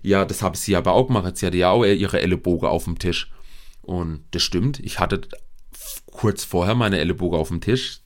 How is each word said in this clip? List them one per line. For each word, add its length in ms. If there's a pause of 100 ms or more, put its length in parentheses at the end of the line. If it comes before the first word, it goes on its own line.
ja, 240
das 160
habe 160
sie 180
aber 180
auch 120
gemacht, 320
sie 80
hatte 120
ja 120
auch 160
ihre 340
Ellenbogen 480
auf 180
dem 120
Tisch. 340 (520)
Und 460
das 140
stimmt, 360
ich 200
hatte 220 (520)
f-, 320
kurz 380
vorher 320
meine 240
Ellenbogen 400
auf 80
dem 140
Tisch, 440